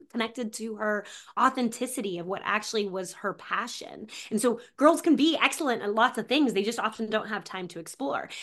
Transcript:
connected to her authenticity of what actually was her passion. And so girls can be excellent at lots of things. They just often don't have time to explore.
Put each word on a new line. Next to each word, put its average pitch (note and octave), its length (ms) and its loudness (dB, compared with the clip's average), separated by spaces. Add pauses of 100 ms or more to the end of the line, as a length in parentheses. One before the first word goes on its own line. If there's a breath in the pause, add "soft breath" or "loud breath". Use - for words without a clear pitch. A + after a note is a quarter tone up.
(100)
connected A3+ 440 -4
to A3 220 -6
her G#3+ 280 0 (340 loud breath)
authenticity B3 800 0
of E3+ 80 -6
what F#3+ 180 -4
actually G#3 440 0
was F#3 240 -6
her F#3+ 220 -6
passion. - 720 -8 (220 loud breath)
And G#3+ 100 0
so A#3+ 200 2 (160 loud breath)
girls D4+ 260 6
can D4+ 140 6
be D4 240 4
excellent C4 420 0
at G#3 120 -2
lots B3 240 4
of - 100 -4
things. C4 240 4
They G3 100 2
just G#3 160 -2
often A3 320 -2
don't G#3+ 180 0
have G#3 160 -6
time F#3 240 -8
to E3+ 100 -12
explore. - 520 -6 (120 loud breath)